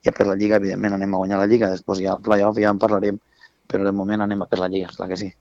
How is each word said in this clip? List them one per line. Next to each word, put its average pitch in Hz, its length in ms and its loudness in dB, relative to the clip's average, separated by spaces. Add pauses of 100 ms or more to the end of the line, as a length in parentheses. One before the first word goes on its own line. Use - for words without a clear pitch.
I - 140 0
per - 100 4
la 98 140 2
Lliga, 104 180 2
evidentment, 98 380 -2
anem 98 180 -2
a 92 60 -2
guanyar 98 240 0
la 104 80 2
Lliga, 113 180 4
després 95 300 -4
ja 95 160 -2
el - 80 -14
play-off 107 340 2
ja 104 140 2
en 98 80 -2
parlarem, 104 400 0 (480)
però 98 180 -4
de 98 80 0
moment 104 300 -2
anem 101 180 -2
a - 80 -8
per 95 140 -2
la 92 80 -4
Lliga, 95 240 -4
clar 92 160 -8
que 92 80 -8
sí. 101 80 -8 (140)